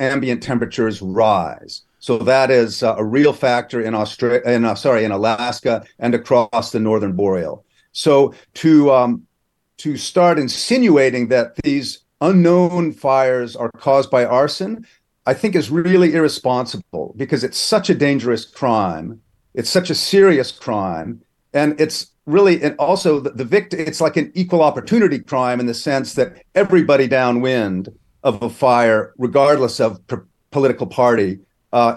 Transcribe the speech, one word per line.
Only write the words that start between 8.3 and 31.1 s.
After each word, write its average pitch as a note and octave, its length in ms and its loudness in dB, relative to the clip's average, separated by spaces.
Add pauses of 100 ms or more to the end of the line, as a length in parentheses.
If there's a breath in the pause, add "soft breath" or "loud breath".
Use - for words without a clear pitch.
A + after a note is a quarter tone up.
to, D3+ 380 4
um, B2 340 2 (520)
to D3 180 -6
start F3 420 2
insinuating C3+ 880 2
that A#2+ 360 0
these C#3 340 -4 (220)
unknown F3 720 2
fires B2+ 640 0
are A#2 160 -6
caused C#3 400 0
by B2 120 2
arson, D3 640 -2 (400 loud breath)
I C3 80 0
think F#3 220 -2
is C3+ 140 0
really E3+ 440 2
irresponsible, B2+ 1040 -4
because C#3 260 -4
it's - 160 -6
such G3 320 -2
a E3 60 4
dangerous B2 480 0
crime. G#2 760 -4 (340)
It's A#2 140 -6
such F3+ 220 -2
a D#3+ 40 -2
serious F#3 580 2
crime. F#2+ 680 -6 (320)
And D3 280 0
it's - 260 -2 (200)
really, F3+ 360 4
and D3 140 -4
also E3 420 0
the, C3+ 120 -6
the B2+ 140 -8
vict-, F3 300 -2
it's D#3 260 -8
like D#3 160 0
an D#3 180 -4
equal F3+ 280 0
opportunity D3+ 560 0
crime B2+ 400 -2
in B2 80 -2
the A#2 80 -4
sense C3+ 400 -4
that - 300 -4 (100)
everybody D#3+ 540 4
downwind A#2+ 800 0 (340)
of G#2+ 180 -2
a A#2 80 -6
fire, A#2 720 2
regardless C3 640 2
of A2 260 -2
p-, B2+ 100 -8 (360)
political C3 340 0
party, G#2 540 0 (300)